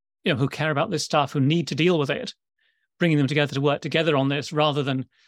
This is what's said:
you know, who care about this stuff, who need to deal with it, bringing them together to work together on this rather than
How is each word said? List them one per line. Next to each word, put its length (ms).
you 100
know, 60
who 80
care 240
about 180
this 160
stuff, 260
who 80
need 280
to 80
deal 240
with 100
it, 240
bringing 200
them 100
together 260
to 80
work 200
together 360
on 100
this 240
rather 320
than 220